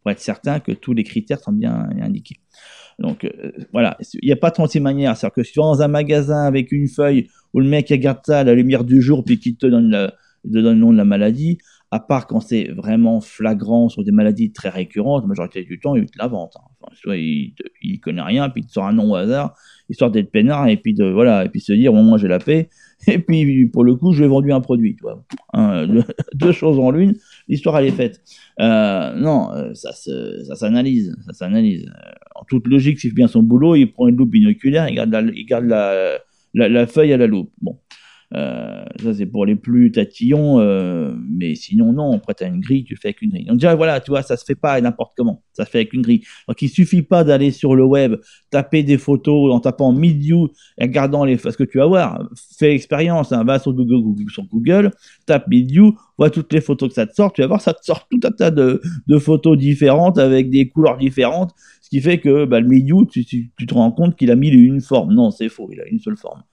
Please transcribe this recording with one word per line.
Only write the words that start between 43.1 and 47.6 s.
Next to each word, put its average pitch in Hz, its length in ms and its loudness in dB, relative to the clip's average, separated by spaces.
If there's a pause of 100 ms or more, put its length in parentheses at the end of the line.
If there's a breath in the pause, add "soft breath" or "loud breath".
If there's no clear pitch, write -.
une 110 80 -4
grille. 92 160 -8
Donc, 117 120 0
déjà, 165 180 4
voilà, 156 260 0
tu - 80 -16
vois, 135 140 -2
ça 123 120 -4
se - 80 -16
fait 139 120 -4
pas 139 260 -2
n'importe 120 340 -4
comment, 117 280 -4 (100)
ça 101 100 -8
se - 60 -10
fait - 80 -4
avec 113 160 -2
une 131 80 -4
grille. 117 220 2 (240 loud breath)
Donc, - 140 -8
il 147 60 -2
suffit 175 360 2
pas 175 200 2
d'aller 143 280 2
sur 135 240 0